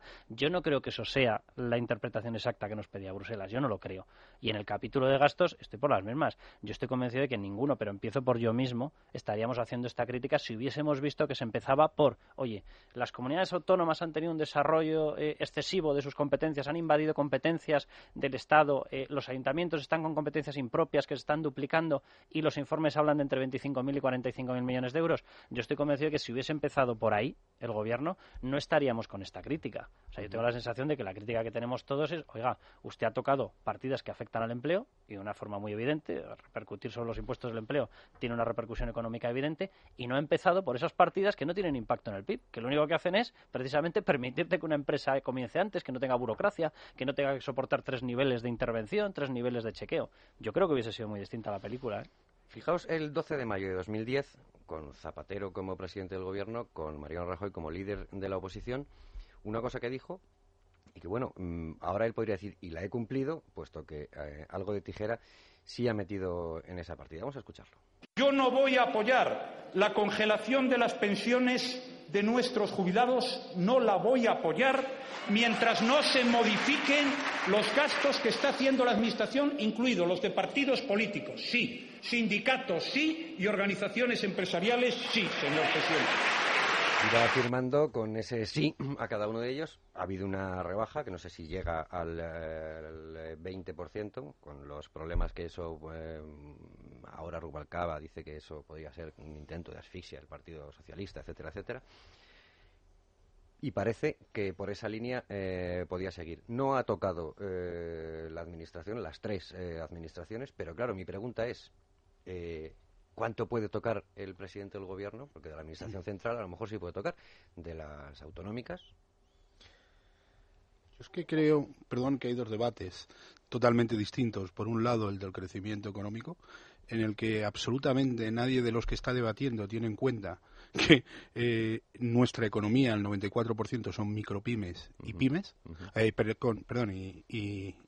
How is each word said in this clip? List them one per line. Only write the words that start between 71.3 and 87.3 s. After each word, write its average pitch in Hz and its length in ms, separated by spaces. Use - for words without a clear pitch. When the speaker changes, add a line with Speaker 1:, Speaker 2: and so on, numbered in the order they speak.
Speaker 3:
de 202 120
nuestros 220 480
jubilados, 220 840
no 220 220
la 208 180
voy 233 300
a 202 40
apoyar 254 560
mientras 226 520
no 262 200
se 262 220
modifiquen 240 800
los 214 260
gastos 285 460
que 226 80
está - 200
haciendo 262 360
la 240 60
administración, 226 680
incluidos 214 480
los 180 140
de 196 100
partidos 254 500
políticos, - 600
sí, - 500
sindicatos, 220 840
sí, 311 520
y 185 80
organizaciones 202 800
empresariales, 202 720
sí, - 320
señor 151 320
presidente. 156 380
Speaker 2:
Iba 117 140
afirmando 127 640